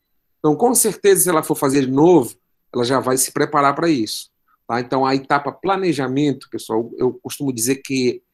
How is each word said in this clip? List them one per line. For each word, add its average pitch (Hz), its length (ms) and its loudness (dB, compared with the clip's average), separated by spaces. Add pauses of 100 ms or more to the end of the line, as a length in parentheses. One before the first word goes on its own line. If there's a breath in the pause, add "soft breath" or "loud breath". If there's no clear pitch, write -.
(380)
Então, 151 180 2
com 240 180 2
certeza, 196 500 2
se 180 40 -2
ela 160 140 2
for 151 140 -2
fazer 139 260 0
de 127 80 -2
novo, 147 440 4 (400)
ela 120 120 0
já 131 140 0
vai 127 180 0
se - 140 -2
preparar 143 420 0
pra 165 160 0
isso, 117 400 -4 (360)
tá? 117 140 -2
Então, 131 240 -2
a 135 100 0
etapa 135 380 -2
planejamento, 143 960 -2
pessoal, 113 480 -6
eu 127 160 0
costumo 135 400 -8
dizer 123 300 -4
que 127 400 -2 (120)